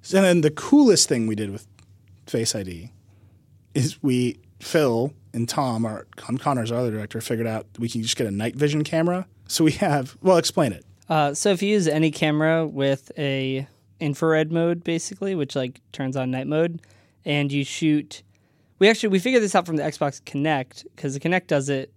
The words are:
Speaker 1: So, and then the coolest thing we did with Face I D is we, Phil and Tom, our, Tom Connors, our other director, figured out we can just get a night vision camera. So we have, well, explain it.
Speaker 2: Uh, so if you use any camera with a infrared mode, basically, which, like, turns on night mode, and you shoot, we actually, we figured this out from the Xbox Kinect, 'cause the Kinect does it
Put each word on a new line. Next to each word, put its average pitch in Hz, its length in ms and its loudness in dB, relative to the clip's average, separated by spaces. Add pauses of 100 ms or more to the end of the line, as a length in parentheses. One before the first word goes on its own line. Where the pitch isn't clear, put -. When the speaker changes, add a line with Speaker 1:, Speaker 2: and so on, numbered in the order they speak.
Speaker 1:
So, - 160 0
and 196 80 6
then 175 160 4
the 151 100 4
coolest 254 560 6
thing 117 200 0
we 110 80 -2
did 104 140 -4
with 101 160 -12 (600)
Face 117 280 -2
I 101 80 -6
D 92 280 -12 (840)
is 123 300 -2
we, 123 340 0 (220)
Phil 139 540 0 (200)
and 117 160 -2
Tom, 117 360 -2
our, 107 220 -8 (100)
Tom 123 200 -6
Connors, 123 340 -2
our 117 80 -2
other 123 120 -2
director, 107 300 -8
figured 113 260 -4
out 110 180 -6 (140)
we 117 100 -4
can 113 120 -4
just - 160 -4
get 120 100 -2
a 101 40 -4
night 107 240 -4
vision 151 280 0
camera. 175 440 -2 (200)
So - 160 0
we 156 100 6
have, 143 480 -2
well, 185 160 6
explain 147 360 0
it. - 120 -14 (240)
Speaker 2:
Uh, 151 240 2
so 202 180 2
if 180 100 0
you 202 80 0
use 202 180 2
any 156 240 2
camera 156 560 2
with 139 500 -2
a 135 500 -4 (320)
infrared 156 520 0
mode, 170 320 0
basically, 190 520 -4
which, 143 200 -4
like, 127 260 -4 (100)
turns 135 240 -6
on 127 160 -2
night 131 160 -6
mode, 165 340 -2 (440)
and 143 260 0
you 143 140 0
shoot, - 580 -2 (560)
we 196 100 6
actually, 220 200 2
we 190 100 4
figured 240 240 4
this 190 120 -2
out 175 100 4
from 165 100 -4
the 147 80 0
Xbox 147 380 -4
Kinect, 143 640 -2 (100)
'cause 135 180 -6
the 143 60 -8
Kinect 180 280 0
does 139 220 2
it 135 280 -4